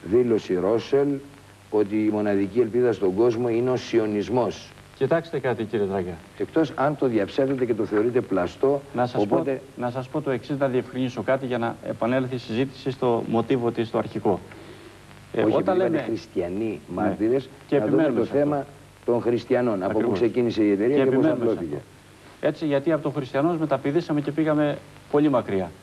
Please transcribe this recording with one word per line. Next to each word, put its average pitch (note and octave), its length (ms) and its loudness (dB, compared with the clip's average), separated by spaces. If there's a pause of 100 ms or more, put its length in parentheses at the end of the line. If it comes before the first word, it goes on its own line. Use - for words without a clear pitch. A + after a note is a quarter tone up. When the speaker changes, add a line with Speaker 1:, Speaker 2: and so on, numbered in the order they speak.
Speaker 1:
δήλωση G#2+ 520 2
Ρόσελ A2+ 520 2 (600)
ότι G#2 260 0 (100)
η G#2+ 60 4
μοναδική G2+ 480 0
ελπίδα A#2+ 340 2
στον F#2 220 0
κόσμο A#2+ 340 2
είναι A#2+ 200 0
ο B2+ 60 2
σιωνισμός. G#2+ 920 0 (300)
Speaker 2:
Κοιτάξτε D#3 420 0
κάτι, A#2 240 -2
κύριε G#2 220 -2
Τράγκα. F#2 260 -2 (260)
Speaker 1:
Εκτός D#3 380 0
αν C#3+ 220 0
το C#3 100 0
διαψεύδετε B2 580 0
και A#2+ 80 -2
το G#2 120 -2
θεωρείτε A2+ 360 2
πλαστό, G2+ 600 0 (120)
Speaker 2:
Να B2 120 0
σας A#2+ 180 -2
Speaker 1:
οπότε C3 280 0
Speaker 2:
πω, - 300 -8
να B2 100 -2
σας B2+ 160 -6
πω D3+ 140 -4
το C#3 100 -2
εξής, C3 260 -4
να C#3 100 0
διευκρινίσω B2+ 540 -2
κάτι C3 240 0
για A#2+ 120 -2
να A#2 180 -2 (120)
επανέλθει B2+ 480 -2
η - 20 -4
συζήτηση C3 540 -4
στο A#2+ 360 0
μοτίβο A#2 440 2
της, A#2 160 -2
στο A2+ 100 -4
αρχικό. G#2+ 420 0 (960)
Ε, - 80 0
Speaker 1:
Όχι, G#2+ 140 2
Speaker 2:
όταν - 40 2
Speaker 1:
επειδή F#3 180 0
Speaker 2:
λέμε F#3+ 180 2
Speaker 1:
είπατε - 140 -2
χριστιανοί G2 720 -4 (160)
Speaker 2:
Ναι. G2 60 -2
Speaker 1:
μάρτυρες, A2 480 0 (180)
Speaker 2:
Και C#3+ 120 2
Speaker 1:
να G#2+ 60 0
δούμε C#3+ 180 2
Speaker 2:
επιμένουμε B2+ 160 2
Speaker 1:
το A2 60 2
Speaker 2:
σε - 120 -8
αυτό. C#3+ 120 4
Speaker 1:
θέμα C#3+ 160 -2 (400)
των A#2+ 160 2
χριστιανών, A#2+ 520 0 (100)
από F#2+ 80 0
πού G#2+ 60 0
Speaker 2:
Ακριβώς. A2 220 2
Speaker 1:
ξεκίνησε A2 440 2
η G#2 80 4
εταιρεία A2 240 2
Speaker 2:
Και C3+ 80 4
Speaker 1:
και - 60 4
πώς B2+ 40 2
Speaker 2:
επιμένουμε C3 320 2
σε A2+ 60 2
Speaker 1:
απλώθηκε. E2 240 -4
Speaker 2:
αυτό. - 120 -12 (600)
Έτσι, D3+ 180 -2
γιατί C#3+ 260 0
από D3+ 120 0
το D3+ 60 -2
χριστιανός C#3+ 480 0
μεταπηδήσαμε D3 640 0
και C#3+ 100 -4
πήγαμε D3+ 460 0 (340)
πολύ D3 180 4
μακριά. G2 420 0 (120)